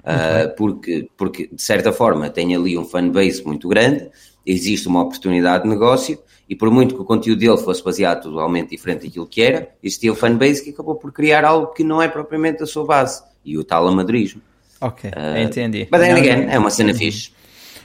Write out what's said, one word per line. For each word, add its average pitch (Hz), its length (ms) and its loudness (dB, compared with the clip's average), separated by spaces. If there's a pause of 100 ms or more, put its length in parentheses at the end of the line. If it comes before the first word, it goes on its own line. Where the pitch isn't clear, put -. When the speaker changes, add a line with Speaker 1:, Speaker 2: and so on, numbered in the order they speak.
Speaker 1:
Muito 80 180 -2
Speaker 2:
Ah, 80 240 2
Speaker 1:
bem. 78 100 -6
Speaker 2:
porque, 90 640 -4
porque, 90 340 -6
de - 100 -14
certa 113 300 0
forma, 78 380 0
tem 87 260 0
ali 87 220 0
um 82 80 -6
fanbase 87 580 0
muito 76 240 -8
grande, 120 420 2 (360)
existe 92 420 -2
uma 87 140 2
oportunidade 90 640 0
de 107 60 0
negócio, 123 480 2 (300)
e 98 80 -8
por 110 160 2
muito 123 240 4
que - 60 -10
o - 40 -8
conteúdo 113 340 0
dele 110 180 4
fosse - 260 -4
baseado 87 400 -2
totalmente 80 460 -4
diferente 82 360 -8
daquilo 85 220 -12
que - 140 -4
era, 160 280 0 (140)
existia 110 280 -2
o 107 40 0
fanbase 123 480 2
que 151 60 -14
acabou 151 260 -8
por 143 160 -14
criar 151 320 2
algo 156 300 2
que 160 100 -2
não 156 180 0
é 165 60 2
propriamente 156 560 -4
a - 20 -6
sua 151 200 -6
base, 135 360 0 (220)
e 76 140 -8
o 78 60 -4
tal 82 240 2
amadorismo. 95 540 0 (380)
Speaker 1:
Ok, 110 340 -8
Speaker 2:
Ah, 76 280 -4
Speaker 1:
entendi. 110 500 -4
Speaker 2:
but 170 80 4
then 175 140 6
Speaker 1:
Não, 170 80 6
Speaker 2:
again, 131 240 4
Speaker 1:
não. - 80 -4
Speaker 2:
é 135 60 4
uma 104 120 2
cena 104 220 2
Speaker 1:
Uhum. - 40 -2
Speaker 2:
fixe. - 400 -6 (480)